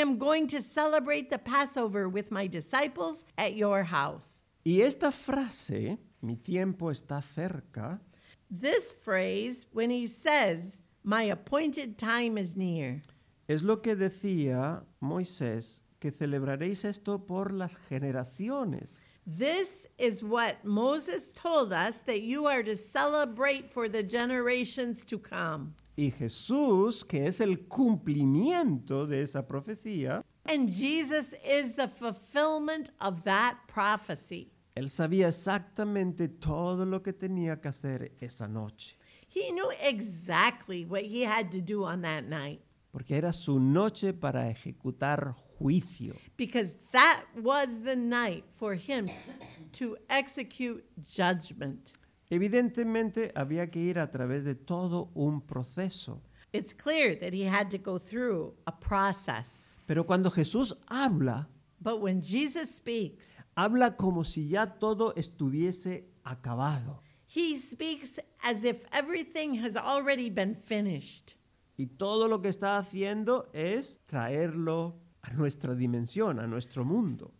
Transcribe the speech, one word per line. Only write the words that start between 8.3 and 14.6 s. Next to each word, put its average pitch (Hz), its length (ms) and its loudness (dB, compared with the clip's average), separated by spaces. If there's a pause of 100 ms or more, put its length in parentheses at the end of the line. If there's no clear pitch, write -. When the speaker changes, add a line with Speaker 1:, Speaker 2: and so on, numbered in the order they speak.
Speaker 1:
This 285 540 -2
phrase, 202 680 -2
when 226 180 0
he 240 160 -2
says, 196 720 2 (240)
"My 220 220 2
appointed 269 760 0
time 226 420 0
is 180 160 -4
near," 160 460 -2 (460)
Speaker 2:
es 151 160 2
lo 214 180 2
que 220 140 2
decía 170 880 0 (160)